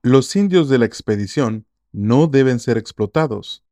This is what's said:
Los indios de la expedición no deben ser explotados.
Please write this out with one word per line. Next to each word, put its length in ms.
Los 340
indios 340
de 80
la 80
expedición 800
no 360
deben 320
ser 180
explotados. 960